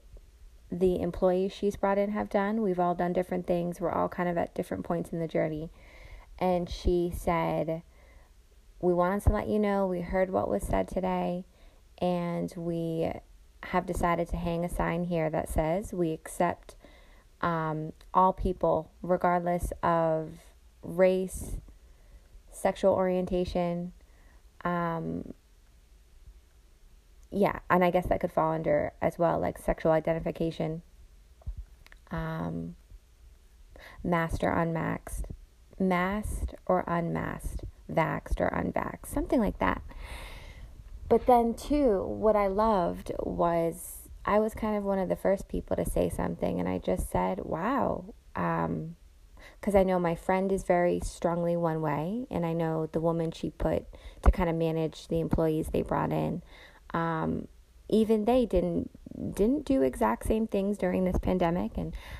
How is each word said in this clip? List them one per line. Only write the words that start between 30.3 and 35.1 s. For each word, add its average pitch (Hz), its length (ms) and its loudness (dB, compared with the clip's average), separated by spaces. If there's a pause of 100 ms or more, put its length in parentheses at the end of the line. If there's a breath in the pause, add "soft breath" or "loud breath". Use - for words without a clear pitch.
um, 165 640 -4 (1300 loud breath)
masked 170 400 0
or 175 80 2
unmasked, 165 760 -2 (520)